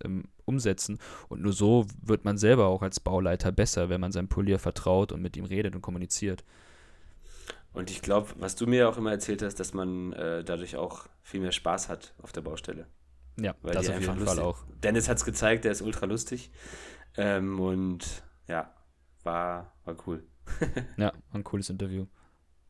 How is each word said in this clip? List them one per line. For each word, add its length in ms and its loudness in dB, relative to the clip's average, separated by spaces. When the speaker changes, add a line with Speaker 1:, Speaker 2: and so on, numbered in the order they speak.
Speaker 1:
ähm, 240 -4
umsetzen 540 0
und 140 -8
nur 100 4
so 340 6
wird 240 2
man 140 2
selber 300 8
auch 140 2
als 180 -2
Bauleiter 500 2
besser, 380 2
wenn 120 0
man 120 -2
seinem 160 -2
Polier 320 2
vertraut 500 2
und 100 -6
mit 160 -6
ihm 80 -6
redet 300 -2
und 80 -8
kommuniziert. 600 -4
Speaker 2:
Und 180 -6
ich 100 -8
glaub, 400 2
was 160 -4
du 100 0
mir 220 8
auch 80 0
immer 140 0
erzählt 320 -2
hast, 140 -2
dass 180 -6
man, 400 -2
äh, 280 -4
dadurch 340 -6
auch 320 -6
viel 180 -6
mehr 120 -2
Spaß 380 0
hat 320 -10
auf 100 -16
der 80 -8
Baustelle. 460 -8
Speaker 1:
Ja, 220 -2
Speaker 2:
Weil 140 -2
Speaker 1:
das 100 2
Speaker 2:
die 60 0
Speaker 1:
auf 80 -2
Speaker 2:
einfach 160 0
Speaker 1:
jeden 120 0
Fall 120 4
Speaker 2:
lustig 60 0
Speaker 1:
auch. 200 -2
Speaker 2:
Dennis 280 4
hat's 160 0
gezeigt, 400 2
der 60 4
ist 100 -4
ultra 240 -4
lustig. 440 -4
Ähm, 420 2
und 640 0
ja, 240 -4
war, 500 -4
war 100 -8
cool. 160 -6
<laughs> 160 -2
Speaker 1:
Ja, 160 4
war 220 -14
ein 100 -4
cooles 240 -4
Interview. 380 -4